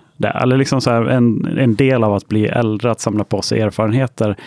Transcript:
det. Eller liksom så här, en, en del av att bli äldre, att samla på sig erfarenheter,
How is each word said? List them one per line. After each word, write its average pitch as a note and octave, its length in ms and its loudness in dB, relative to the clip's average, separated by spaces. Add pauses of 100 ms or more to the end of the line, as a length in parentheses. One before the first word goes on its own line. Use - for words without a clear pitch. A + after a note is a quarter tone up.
(160)
det. - 120 -2
Eller B2+ 280 0
liksom C3+ 240 0
så B2 100 0
här, A#2 120 2
en, A#2+ 560 0
en B2 160 2
del C3 300 2
av G#2 100 2
att G2 140 -4
bli G#2+ 180 0
äldre, A2+ 440 -2
att A2 100 -4
samla G#2 240 -2
på G2 180 -4
sig A2+ 180 -2
erfarenheter, A2 760 -2 (100)